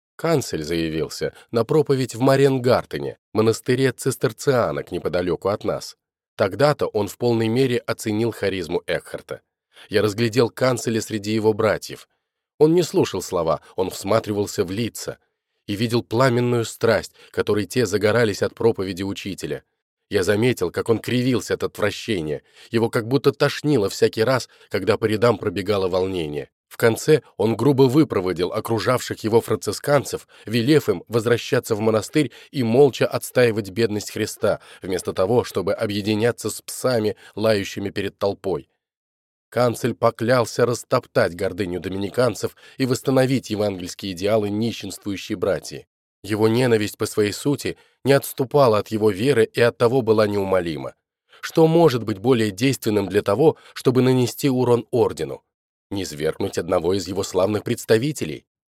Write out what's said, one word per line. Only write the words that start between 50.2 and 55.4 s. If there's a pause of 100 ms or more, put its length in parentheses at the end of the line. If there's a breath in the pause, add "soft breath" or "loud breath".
неумолима. (460 loud breath)
Что
может
быть
более
действенным
для
того, (180 loud breath)
чтобы
нанести
урон
ордену? (460)